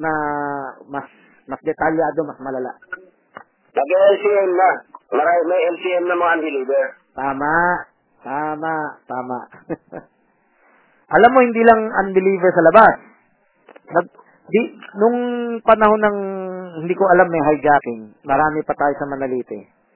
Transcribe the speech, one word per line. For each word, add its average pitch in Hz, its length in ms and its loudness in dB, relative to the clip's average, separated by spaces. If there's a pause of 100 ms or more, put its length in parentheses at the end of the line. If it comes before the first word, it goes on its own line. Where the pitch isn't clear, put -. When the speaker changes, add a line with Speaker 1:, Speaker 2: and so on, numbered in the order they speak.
Speaker 1:
na 160 80 -4 (800)
mas, 139 160 -10 (400)
mas 135 160 -12
detalyado, 156 640 -2
mas 143 160 -16
malala. 131 320 -8 (960)
Speaker 2:
Nag-L 185 480 2
C 202 80 -6
M 196 280 2
na. 185 160 4 (440)
Maray-, 160 320 0
may 180 140 0 (100)
L 165 80 -6
C 180 60 -10 (100)
M 175 160 -2
na 175 80 -2
mga 170 140 0 (100)
unbeliever. 139 420 -2 (300)
Speaker 1:
Tama. 139 400 -2 (680)
Tama, 151 520 -6 (320)
tama. 123 320 -8 (320)
<laughs> - 1400 -14
Alam 220 160 6
mo, 262 120 4
hindi 226 200 0
lang 220 240 4
unbeliever 190 640 0
sa 170 160 2
labas. 180 280 8 (1000)
Nag-, 180 200 -2 (360)
di, 202 100 2 (380)
nung 233 200 2 (440)
panahon 214 400 4
ng, 208 160 0 (640)
hindi 175 160 -4
ko 196 160 2
alam, 180 160 6
may 165 160 0
hijacking, 135 800 0
marami 151 400 0
pa 151 80 -4
tayo 143 240 -2
sa 147 80 -6
Manalite. 127 640 -8 (260)